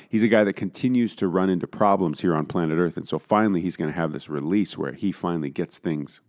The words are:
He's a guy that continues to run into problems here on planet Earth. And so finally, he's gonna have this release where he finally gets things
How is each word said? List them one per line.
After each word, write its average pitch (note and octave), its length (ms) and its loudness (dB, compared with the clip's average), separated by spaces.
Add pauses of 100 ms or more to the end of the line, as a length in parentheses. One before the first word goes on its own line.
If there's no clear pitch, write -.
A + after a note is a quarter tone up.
He's A2 140 0
a A#2 40 6
guy G#2+ 160 6
that G2 140 0
continues A#2+ 580 0
to G2 140 -2
run F#2 200 2
into F2+ 180 0
problems F#2+ 520 2
here F2 160 2
on D2+ 120 0
planet E2 300 0
Earth. E2+ 200 2
And D2+ 100 -10
so D#2+ 100 -4
finally, G#2 440 2
he's F2+ 160 -4
gonna D#2 160 -4
have E2 180 -2
this - 160 -10
release D#2+ 500 -2
where C#2+ 140 -4
he F#2 220 -4
finally E2 380 -4
gets - 260 -8
things D2 520 -6